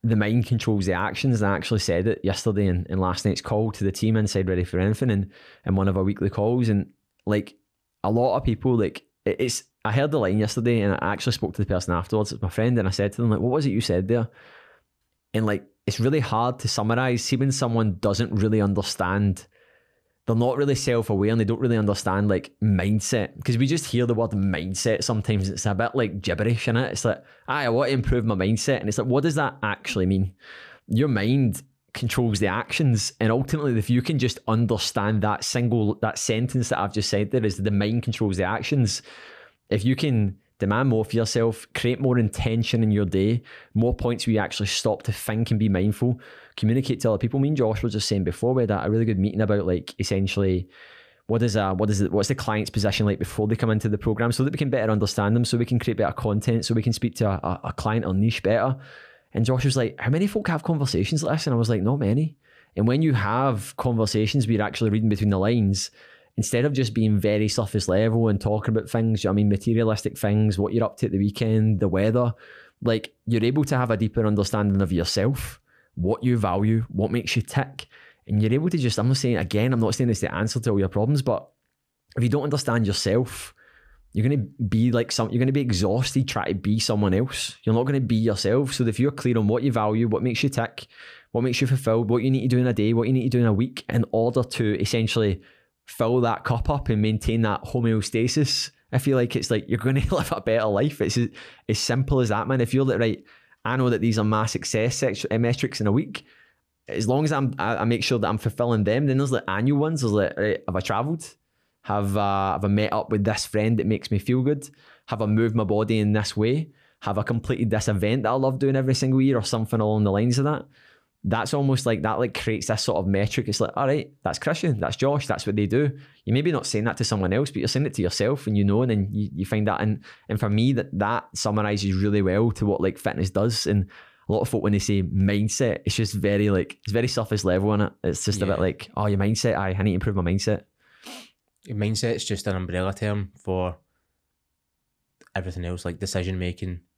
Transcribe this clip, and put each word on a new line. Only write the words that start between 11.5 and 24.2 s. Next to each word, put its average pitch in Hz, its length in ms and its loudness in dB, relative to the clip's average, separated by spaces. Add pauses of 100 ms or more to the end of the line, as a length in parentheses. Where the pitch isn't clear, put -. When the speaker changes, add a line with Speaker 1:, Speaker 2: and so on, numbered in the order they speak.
Speaker 1:
to 104 60 -2
the 95 40 0
person 90 260 -2
afterwards. 101 400 -2
It's - 80 -10
my 95 80 -2
friend. 117 300 0
And 95 100 0
I 95 40 -2
said 101 200 0
to - 80 -10
them, 117 100 2
like, 107 100 2
"What 123 120 0
was 143 140 0
it 123 60 2
you 110 100 0
said 95 260 0
there?" 117 200 2 (1040)
And, 110 100 0
like, 104 220 -2 (200)
it's - 140 -4
really 135 200 2
hard 120 400 -2
to - 80 -4
summarize. 120 560 0
See, 135 120 0
when 135 160 0
someone 113 480 0
doesn't 104 340 0
really 107 260 2
understand, 98 840 0 (800)
they're 113 100 0
not 120 200 2
really 139 180 2
self-aware 110 580 0
and 113 80 2
they 107 40 2
don't 113 160 0
really 117 180 2
understand, 101 500 0
like, 95 240 0 (100)
mindset. 101 840 0
'Cause 120 140 0
we 135 80 2
just 151 200 0
hear 120 200 0
the 117 80 0
word 110 160 0